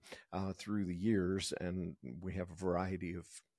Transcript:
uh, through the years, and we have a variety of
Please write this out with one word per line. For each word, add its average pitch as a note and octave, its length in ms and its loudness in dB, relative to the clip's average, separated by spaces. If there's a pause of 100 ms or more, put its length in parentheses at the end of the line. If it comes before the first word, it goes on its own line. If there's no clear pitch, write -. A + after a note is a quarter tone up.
(340)
uh, F#2+ 200 0
through G#2 320 0
the F2 100 0
years, F#2+ 640 4
and F2+ 360 -2 (260)
we F#2 120 -4
have F#2 180 -2
a E2 40 -12
variety F2+ 580 0
of E2+ 140 -6 (320)